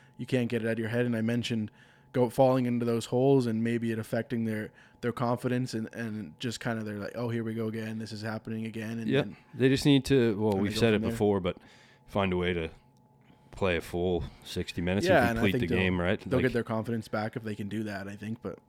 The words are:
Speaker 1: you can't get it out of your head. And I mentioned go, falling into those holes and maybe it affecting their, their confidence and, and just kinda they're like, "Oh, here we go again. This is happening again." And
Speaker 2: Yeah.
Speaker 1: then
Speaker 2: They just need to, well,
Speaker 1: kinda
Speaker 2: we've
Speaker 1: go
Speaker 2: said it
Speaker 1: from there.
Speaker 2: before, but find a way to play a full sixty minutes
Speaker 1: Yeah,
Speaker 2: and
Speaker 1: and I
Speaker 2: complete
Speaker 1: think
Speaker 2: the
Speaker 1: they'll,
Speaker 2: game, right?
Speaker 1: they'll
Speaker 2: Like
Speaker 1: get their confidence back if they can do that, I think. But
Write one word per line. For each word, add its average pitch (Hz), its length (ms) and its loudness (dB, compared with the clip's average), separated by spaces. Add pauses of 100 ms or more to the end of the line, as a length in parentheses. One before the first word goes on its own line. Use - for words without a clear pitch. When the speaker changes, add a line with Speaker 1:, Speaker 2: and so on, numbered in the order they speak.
(180)
Speaker 1:
you 123 80 -10
can't 123 220 0
get 113 160 -2
it 113 40 -2
out 113 60 0
of 113 60 -2
your 110 100 -2
head. 120 160 2
And 117 100 0
I 113 60 0
mentioned 113 480 0 (440)
go, 123 160 4
falling 131 360 4
into 120 200 0
those 117 200 0
holes 131 420 4
and 113 160 0
maybe 117 280 0
it 110 80 -4
affecting 113 460 -4
their, 107 240 -4 (300)
their 120 140 -2
confidence 123 600 -2
and, 110 200 -4
and 107 460 -8
just 120 200 -6
kinda 113 240 -4
they're 107 160 -8
like, - 160 -8
"Oh, 120 140 -4
here 117 140 -2
we 113 120 -6
go 113 120 -2
again. 110 320 -6
This 110 120 -10
is 104 100 -10
happening 110 440 -6
again." 110 340 -8
And 113 80 -6
Speaker 2:
Yeah. 135 140 2
Speaker 1:
then - 160 -8 (180)
Speaker 2:
They 127 140 4
just 135 160 2
need 139 200 6
to, 117 340 4
well, 110 140 2
Speaker 1:
kinda 98 100 2
Speaker 2:
we've 101 120 0
Speaker 1:
go 110 40 -2
Speaker 2:
said 113 140 6
it 101 40 6
Speaker 1:
from 104 60 -2
there. 113 80 0
Speaker 2:
before, 104 280 4
but 87 180 -2 (500)
find 98 260 0
a 90 40 2
way 90 160 2
to 80 160 -2 (840)
play 92 240 0
a 78 60 0
full 87 420 0 (220)
sixty - 360 -6
minutes 92 240 2
Speaker 1:
Yeah, 156 160 6
Speaker 2:
and - 100 4
Speaker 1:
and 113 80 -2
I - 20 0
Speaker 2:
complete 101 100 4
Speaker 1:
think 123 100 0
Speaker 2:
the 87 140 0
Speaker 1:
they'll, - 80 4
Speaker 2:
game, 92 160 2
right? 90 220 0
Speaker 1:
they'll 101 160 -2
Speaker 2:
Like - 80 2
Speaker 1:
get 120 80 0
their 117 100 -2
confidence 110 460 -4
back 110 260 -4
if 113 80 -8
they 107 120 -6
can 104 120 -8
do 107 160 -6
that, 98 240 -8
I 101 80 -10
think. 104 260 -8
But - 280 -10